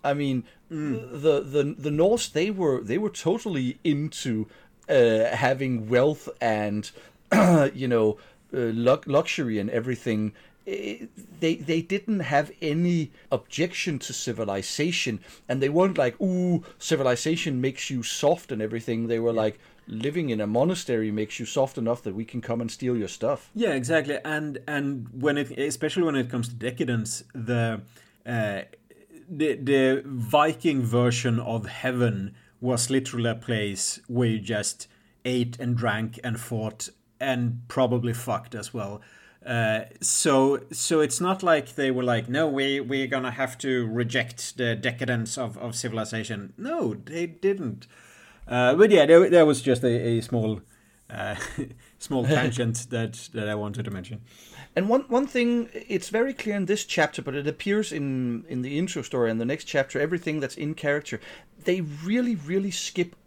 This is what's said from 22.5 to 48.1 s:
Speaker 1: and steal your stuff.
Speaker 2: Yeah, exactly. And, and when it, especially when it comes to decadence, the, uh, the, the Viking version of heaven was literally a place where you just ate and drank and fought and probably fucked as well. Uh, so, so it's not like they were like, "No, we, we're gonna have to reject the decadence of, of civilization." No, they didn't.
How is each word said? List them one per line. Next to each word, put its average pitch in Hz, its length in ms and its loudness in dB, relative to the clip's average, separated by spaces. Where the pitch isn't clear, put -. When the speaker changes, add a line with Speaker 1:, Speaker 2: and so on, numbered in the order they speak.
Speaker 1:
and 113 100 -6
steal 123 260 -2
your 101 120 -2
stuff. - 460 -4
Speaker 2:
Yeah, 214 160 2
exactly. 143 540 0
And, 151 340 -6
and 139 440 -4
when 143 240 0
it, 131 220 -2
especially 151 460 0
when 151 120 2
it 123 140 0
comes 120 180 -2
to - 60 -10
decadence, 120 680 -4
the, 117 460 -2
uh, 107 380 -2
the, 151 280 0
the 135 500 4
Viking 143 760 2
version 120 580 2
of 110 260 -4
heaven 117 680 -2
was 123 300 0
literally 123 400 0
a 113 40 -2
place 104 720 -4
where 120 220 2
you 110 100 0
just 104 480 -4
ate 123 340 0
and 123 180 0
drank 110 480 -2
and 110 140 -4
fought 110 500 -6
and 123 480 -2
probably 120 440 2
fucked 117 420 -6
as 107 180 -10
well. 104 280 -8
Uh, 113 400 0
so, 135 580 4
so - 300 0
it's 151 200 0
not 185 220 0
like 156 320 2
they 139 160 0
were 127 120 0
like, 120 260 0
"No, 147 180 0
we, 139 320 0
we're 135 280 -2
gonna 127 240 -4
have 123 280 -4
to 127 280 0
reject 120 720 -4
the 117 180 0
decadence 120 600 -4
of, 113 180 -6
of 120 180 -8
civilization." 113 840 -6
No, 240 360 -4
they 170 320 -6
didn't. 165 600 -4